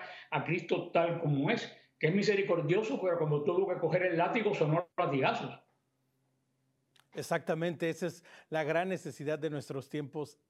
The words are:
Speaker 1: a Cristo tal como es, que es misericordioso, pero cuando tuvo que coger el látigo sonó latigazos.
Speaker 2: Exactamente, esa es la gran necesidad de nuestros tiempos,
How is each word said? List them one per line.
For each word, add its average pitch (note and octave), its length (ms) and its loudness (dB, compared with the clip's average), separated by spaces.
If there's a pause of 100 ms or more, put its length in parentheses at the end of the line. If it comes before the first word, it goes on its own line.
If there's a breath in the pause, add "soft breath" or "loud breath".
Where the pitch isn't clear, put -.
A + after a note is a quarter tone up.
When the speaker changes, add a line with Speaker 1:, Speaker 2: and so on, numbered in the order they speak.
(300 loud breath)
Speaker 1:
a D3+ 120 -2
Cristo F3 480 -2
tal E3+ 300 2
como D3 300 2
es, - 200 -2 (280 loud breath)
que - 80 2
es E3 80 2
misericordioso, G3 880 2
pero F3 160 2
cuando D3+ 260 0
tuvo F#3 240 2
que F3 100 -2
coger E3+ 260 2
el F3 120 2
látigo G#3 380 2
sonó D#3+ 420 2
latigazos. D#3 640 0 (1500)
Speaker 2:
Exactamente, E3 760 -2
esa E3 160 -4
es - 180 -10 (240 loud breath)
la D#3 160 -2
gran E3 240 0
necesidad D3+ 500 -6
de D3 100 -4
nuestros C#3 400 -8
tiempos, D3 480 -8 (140)